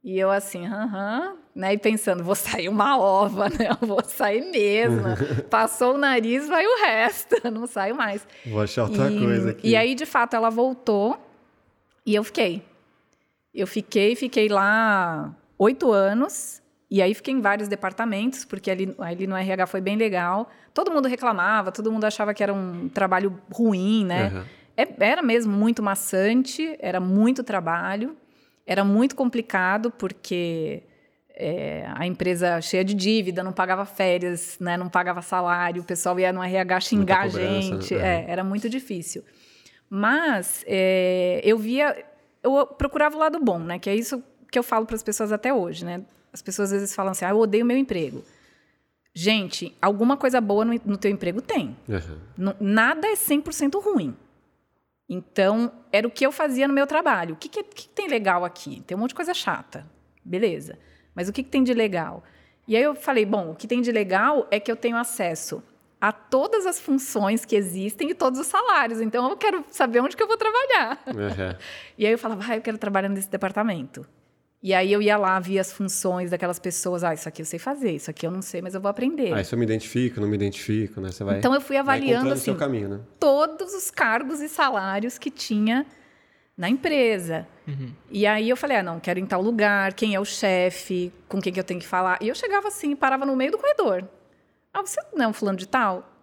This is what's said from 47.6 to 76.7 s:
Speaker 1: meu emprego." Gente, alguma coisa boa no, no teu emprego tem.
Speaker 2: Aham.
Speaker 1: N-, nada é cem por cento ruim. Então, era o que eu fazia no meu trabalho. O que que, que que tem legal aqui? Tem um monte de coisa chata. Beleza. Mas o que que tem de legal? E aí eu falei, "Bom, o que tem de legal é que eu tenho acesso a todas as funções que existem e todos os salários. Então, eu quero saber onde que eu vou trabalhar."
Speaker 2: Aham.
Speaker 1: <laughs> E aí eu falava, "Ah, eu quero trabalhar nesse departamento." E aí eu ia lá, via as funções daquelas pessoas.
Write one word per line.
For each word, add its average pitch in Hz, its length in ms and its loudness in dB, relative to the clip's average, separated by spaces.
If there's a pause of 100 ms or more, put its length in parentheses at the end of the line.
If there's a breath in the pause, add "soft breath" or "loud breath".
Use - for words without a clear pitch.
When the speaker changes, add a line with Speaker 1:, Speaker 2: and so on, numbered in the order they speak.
Speaker 1:
meu 240 120 2
emprego." 175 440 -2 (920 soft breath)
Gente, 185 640 -2
alguma 208 360 4
coisa 262 220 2
boa 208 240 2
no, 233 100 2 (120)
no 202 120 0
teu 196 120 0
emprego 196 320 -2
tem. 160 340 -4 (140)
Speaker 2:
Aham. 82 300 -6 (180)
Speaker 1:
N-, 190 220 -2
nada 226 480 2
é 427 80 2
cem 294 260 0
por 302 120 -8
cento 294 260 0
ruim. 254 360 0 (920)
Então, 202 640 0 (200)
era 214 140 2
o 233 60 -2
que 262 140 0
eu 277 60 4
fazia 277 360 0
no 277 60 2
meu 277 120 4
trabalho. 269 480 0
O 156 40 -10
que 302 100 -16
que, 415 160 -8
que - 240 -18
que - 20 -20
tem 403 180 -6
legal 190 360 2
aqui? 175 420 -10
Tem 180 100 -6
um 196 40 -4
monte 240 100 -2
de - 60 -10
coisa 349 180 -4
chata. - 520 -6 (380)
Beleza. 170 540 -2 (380 soft breath)
Mas 180 140 -4
o 202 40 -8
que 269 100 -4
que 269 60 -12
tem 262 140 4
de 247 100 2
legal? 175 500 -2 (440 soft breath)
E 220 80 2
aí 240 80 6
eu 294 100 2
falei, 262 320 2
"Bom, 196 260 -2
o 160 40 -12
que - 120 -14
tem 247 140 0
de 240 100 0
legal 214 600 2
é 208 80 2
que 208 120 -6
eu 226 40 0
tenho 233 220 -2
acesso 185 680 -6 (360)
a 208 120 2
todas 370 560 0
as 349 120 -4
funções 226 640 0
que 233 100 0
existem 202 560 -2
e - 20 -2
todos 262 260 0
os 330 80 -4
salários. 302 540 2
Então, 233 280 0
eu 392 80 -4
quero 381 340 0
saber 240 300 2
onde 294 140 -2
que - 60 -2
eu 427 60 2
vou 440 100 0
trabalhar." 440 720 2
Speaker 2:
Aham. 95 500 -4 (180)
Speaker 1:
<laughs> - 220 -20
E 208 80 0
aí 214 60 4
eu 233 80 2
falava, 220 320 -6
"Ah, 220 60 -2
eu 226 40 -6
quero 220 160 -6
trabalhar 196 320 0
nesse 196 200 -4
departamento." 190 760 -4 (560)
E 190 120 0
aí 190 180 4
eu 208 120 4
ia 208 140 6
lá, 190 220 2
via 190 220 -2
as 185 100 -4
funções 180 600 -4
daquelas 175 280 -2
pessoas. 180 440 -4